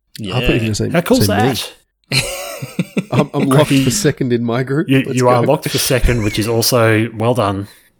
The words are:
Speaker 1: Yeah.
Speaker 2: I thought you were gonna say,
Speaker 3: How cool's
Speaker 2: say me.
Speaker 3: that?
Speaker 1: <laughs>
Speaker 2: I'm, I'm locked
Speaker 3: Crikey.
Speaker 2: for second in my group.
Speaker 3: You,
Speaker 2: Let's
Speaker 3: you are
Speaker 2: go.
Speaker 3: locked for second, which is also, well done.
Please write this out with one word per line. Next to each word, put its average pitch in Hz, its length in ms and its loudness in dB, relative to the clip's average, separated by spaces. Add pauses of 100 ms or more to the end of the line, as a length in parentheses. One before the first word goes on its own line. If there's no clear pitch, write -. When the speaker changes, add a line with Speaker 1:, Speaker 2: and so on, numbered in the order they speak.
(200)
Speaker 1:
Yeah. 104 180 -6
Speaker 2:
I 131 40 0
thought - 80 0
you - 40 2
were 113 60 0
gonna 110 160 -2
say, 107 140 -2
Speaker 3:
How 170 120 0
cool's 226 260 2
Speaker 2:
say 147 240 0
me. - 20 -4
Speaker 3:
that? - 200 -8 (380)
Speaker 1:
<laughs> - 1000 -6
Speaker 2:
I'm, 143 220 0
I'm 143 160 0
locked 143 200 4
Speaker 3:
Crikey. 135 140 4
Speaker 2:
for 131 80 2
second 127 420 0
in 120 100 0
my 120 200 -2
group. 135 260 -2
Speaker 3:
You, 135 140 4
Speaker 2:
Let's 127 160 -6
Speaker 3:
you 123 100 2
are 123 160 4
Speaker 2:
go. 127 60 2
Speaker 3:
locked 156 180 -2
for - 80 -4
second, 120 460 0
which 104 160 -2
is 104 80 -2
also, 113 640 2
well 113 220 0
done. 101 340 -2 (320)